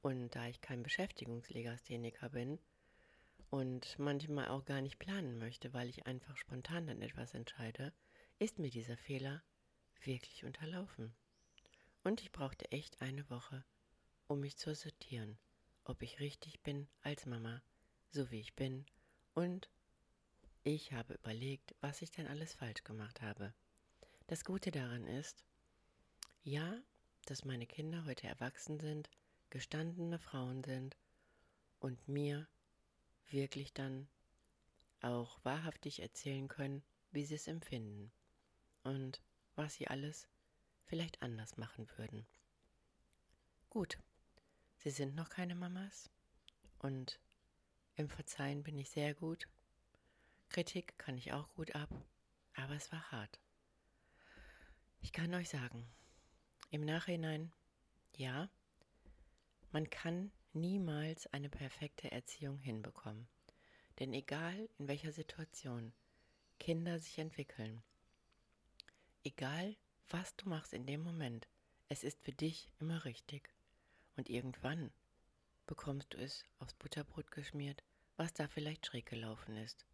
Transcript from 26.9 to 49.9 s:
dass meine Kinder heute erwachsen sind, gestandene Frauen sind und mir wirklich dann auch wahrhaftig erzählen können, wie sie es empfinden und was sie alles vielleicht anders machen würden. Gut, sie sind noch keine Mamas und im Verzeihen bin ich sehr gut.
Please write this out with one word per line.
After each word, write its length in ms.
dass 180
meine 220
Kinder 380
heute 220
erwachsen 540
sind, 280
gestandene 680
Frauen 460
sind 320
und 300
mir 400
wirklich 420
dann 360
auch 440
wahrhaftig 560
erzählen 480
können, 340
wie 140
sie 100
es 120
empfinden 640
und 400
was 200
sie 140
alles 400
vielleicht 380
anders 340
machen 400
würden. 300
Gut, 280
sie 120
sind 240
noch 140
keine 260
Mamas 560
und 420
im 120
Verzeihen 540
bin 160
ich 120
sehr 240
gut. 340